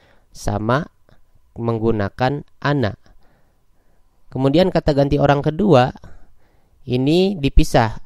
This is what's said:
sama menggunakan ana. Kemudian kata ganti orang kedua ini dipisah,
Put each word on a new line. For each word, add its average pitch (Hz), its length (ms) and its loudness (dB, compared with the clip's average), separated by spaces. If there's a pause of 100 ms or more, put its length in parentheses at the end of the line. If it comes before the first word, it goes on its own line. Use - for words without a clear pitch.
(340)
sama 110 560 -4 (640)
menggunakan 113 880 -2 (200)
ana. 135 360 -2 (1300)
Kemudian 139 440 2
kata 156 200 0
ganti 143 240 0
orang 143 280 2
kedua 156 480 2 (960)
ini 165 480 0
dipisah, 135 680 2